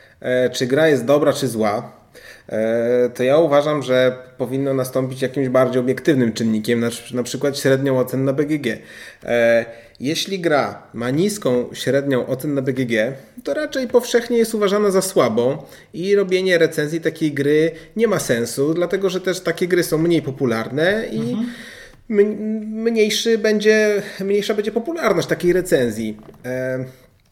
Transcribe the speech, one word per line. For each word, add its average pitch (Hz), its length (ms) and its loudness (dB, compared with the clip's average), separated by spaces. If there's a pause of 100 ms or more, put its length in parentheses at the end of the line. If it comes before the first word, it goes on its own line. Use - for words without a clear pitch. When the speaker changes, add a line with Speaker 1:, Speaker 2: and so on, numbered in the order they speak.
(200)
Speaker 1:
e, 127 300 0
czy 127 160 -2
gra 147 220 4
jest 127 160 2
dobra, 143 280 4
czy 131 160 -2
zła, 110 440 -2 (560)
e, 117 680 0
to 123 80 -4
ja 135 160 4
uważam, 147 440 2
że 127 340 2 (220)
powinno 135 360 -2
nastąpić 131 480 -2
jakimś 131 260 -2
bardziej 127 320 2
obiektywnym 127 520 2
czynnikiem, 113 480 0
na, 117 80 0 (260)
na 123 80 -2
przykład 135 360 -4
średnią 135 400 2
ocen 127 260 0
na 135 80 0
B 147 120 0
G 151 140 -2
G. 110 200 -4 (460)
E, 117 400 4 (360)
jeśli 165 400 -4
gra 135 420 0 (120)
ma 120 160 -4
niską 143 640 0
średnią 135 540 0
ocen 139 280 -4
na 139 80 -2
B 135 100 -2
G 127 140 -2
G, 113 260 0 (320)
to 277 100 -2
raczej 294 340 -4
powszechnie 233 500 2
jest 226 160 0
uważana 208 360 2
za 185 120 2
słabą 131 600 0 (300)
i 190 240 0
robienie 185 420 2
recenzji 156 420 0
takiej 160 320 -2
gry 147 380 2 (260)
nie 226 120 2
ma 185 100 0
sensu, 139 560 0
dlatego 180 360 -2
że 180 100 -4
też 180 200 -4
takie 175 280 -2
gry 175 160 2
są 160 140 0
mniej 165 240 2
popularne 135 840 -2
i 220 140 -8
Speaker 2:
Mhm. 233 260 -4 (640)
Speaker 1:
m-, 214 720 -2
mniejszy 226 560 0
będzie, 214 640 2 (180)
mniejsza 202 340 0
będzie 214 180 -4
popularność 226 560 -2
takiej 175 240 0
recenzji. 117 640 0 (280)
E, 127 340 -6 (540)